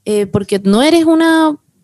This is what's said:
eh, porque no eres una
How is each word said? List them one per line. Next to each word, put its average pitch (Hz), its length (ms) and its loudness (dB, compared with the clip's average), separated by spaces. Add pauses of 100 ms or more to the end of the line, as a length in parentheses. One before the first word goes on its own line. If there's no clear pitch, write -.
eh, 208 200 -2
porque 202 380 -6
no 202 180 2
eres 330 220 2
una 320 520 0 (280)